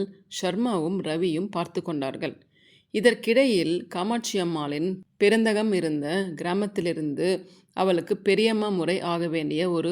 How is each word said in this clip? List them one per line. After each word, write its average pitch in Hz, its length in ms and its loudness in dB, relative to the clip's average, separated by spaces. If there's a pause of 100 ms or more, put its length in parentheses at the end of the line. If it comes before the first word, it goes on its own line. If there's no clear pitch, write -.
(340)
ஷர்மாவும் 190 680 -2
ரவியும் 165 480 -2
பார்த்து 170 300 -4
கொண்டார்கள். 143 540 -4 (580)
இதற்கிடையில் 220 840 4 (120)
காமாட்சி 214 520 -4
அம்மாளின் 160 500 -2 (280)
பிறந்தகம் 214 560 4
இருந்த 156 340 0 (280)
கிராமத்திலிருந்து 170 920 -2 (480)
அவளுக்கு 180 440 0
பெரியம்மா 214 480 2
முறை 175 360 0
ஆக 170 220 -2
வேண்டிய 156 420 -2
ஒரு 170 220 0